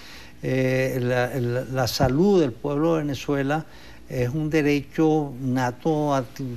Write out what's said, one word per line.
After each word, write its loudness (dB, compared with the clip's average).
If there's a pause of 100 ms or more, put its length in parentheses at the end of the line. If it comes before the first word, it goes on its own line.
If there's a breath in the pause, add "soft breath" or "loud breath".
(440 loud breath)
eh, 0
la, 2 (120)
la, -2
la 0
salud 4
del 2
pueblo 0
de 0
Venezuela -2 (420 loud breath)
es -2
un -2
derecho 2
nato 0
a, 0 (340)